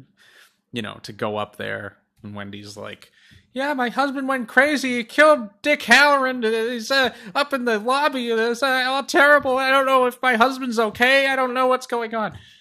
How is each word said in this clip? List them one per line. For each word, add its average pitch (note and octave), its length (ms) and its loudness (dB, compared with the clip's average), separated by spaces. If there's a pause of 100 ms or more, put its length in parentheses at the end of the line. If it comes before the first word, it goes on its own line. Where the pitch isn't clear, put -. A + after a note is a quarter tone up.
(720)
you A#2+ 100 -8
know, G#2 220 -14
to A2+ 100 -16
go G#2+ 240 -6
up G#2 180 -8
there. G#2 420 -10 (240)
And G#2 140 -16
Wendy's G2+ 400 -16
like, G#2 360 -18 (420)
"Yeah, C#4 200 -4
my B3 160 -4
husband C4+ 380 -4
went B3+ 220 -4
crazy. C4 480 0
He A#3 60 -4
killed C#4+ 460 4 (120)
Dick D4 220 -2
Halloran. C4 600 4
He's, A3+ 480 -4
uh, C4+ 220 2 (200)
up C4+ 200 -2
in B3 120 -4
the A3 140 0
lobby. C4 520 -2
It's, A#3 320 -2
uh, C4 240 0
all C4+ 160 -2
terrible. C#4+ 540 4
I C4 120 0
don't C4+ 160 4
know C4 200 4
if B3 160 -4
my B3+ 140 2
husband's B3+ 440 0
okay. B3+ 480 2
I C4+ 80 0
don't B3+ 180 -2
know B3+ 140 0
what's B3+ 200 -2
going A#3 260 -6
on." G#3+ 240 -6 (240)